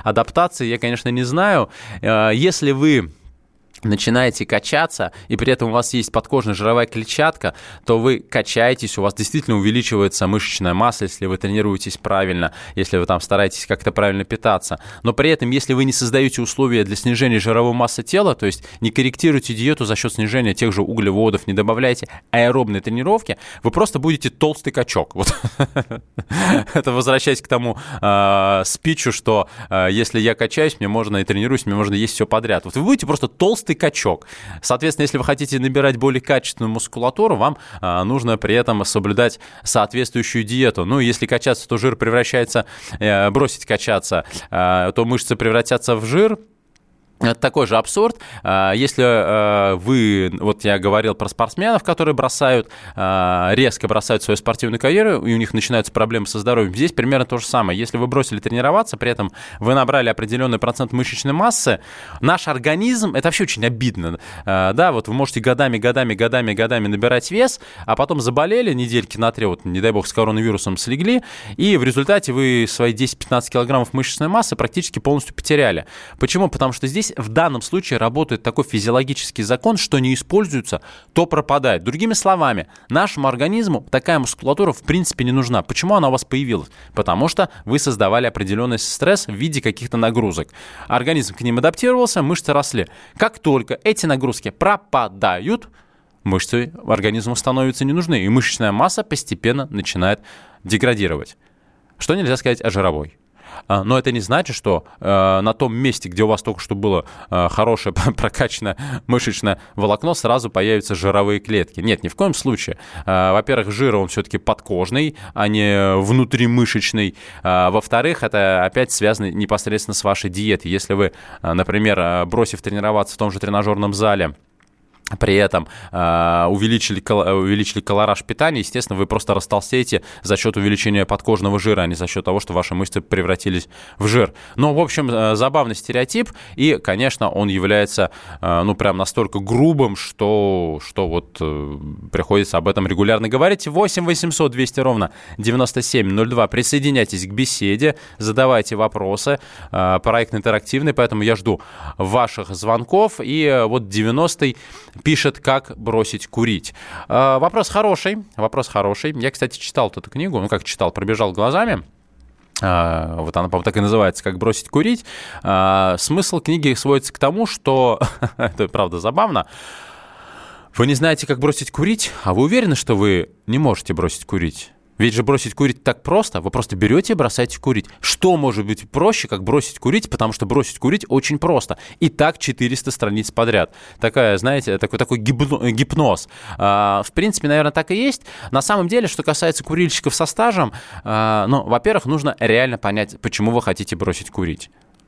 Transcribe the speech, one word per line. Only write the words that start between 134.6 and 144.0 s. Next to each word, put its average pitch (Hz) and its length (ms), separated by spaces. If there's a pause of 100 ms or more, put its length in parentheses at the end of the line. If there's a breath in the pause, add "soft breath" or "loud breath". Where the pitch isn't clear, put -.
в 151 60
общем, 147 280
э, 110 280
забавный 127 400
стереотип. 127 540 (260 loud breath)
И, 147 260
конечно, 110 480
он 104 160
является, 98 640 (320 loud breath)
э, 87 220
ну, 101 100
прям 95 220
настолько 98 420
грубым, 120 560
что, 98 920
что 98 220
вот, 85 340
э, 73 380 (320)
приходится 95 480
об 80 80
этом 95 220
регулярно 104 400
говорить. 160 400
Восемь 180 360